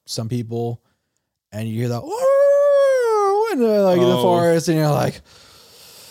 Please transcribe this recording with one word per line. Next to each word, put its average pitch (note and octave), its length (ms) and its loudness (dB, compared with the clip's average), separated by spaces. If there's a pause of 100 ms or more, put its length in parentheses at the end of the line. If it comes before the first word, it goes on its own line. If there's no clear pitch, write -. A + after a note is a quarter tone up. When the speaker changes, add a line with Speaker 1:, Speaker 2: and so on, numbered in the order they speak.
Speaker 1:
some A2+ 240 -8
people, A#2 500 -6 (720)
and A2 180 -8
you A2 60 -6
hear A#2+ 140 -4
that, A#2+ 140 -6
"Woo!" C5 1500 2
and D#4+ 100 -2
they're, G#3+ 220 2
like, F#3 160 4
in - 100 4
the - 80 2
Speaker 2:
Oh. - 60 -2
Speaker 1:
forest, E3+ 460 2
and D#3+ 100 0
you're D#3 100 0
like, C3 320 -2 (920)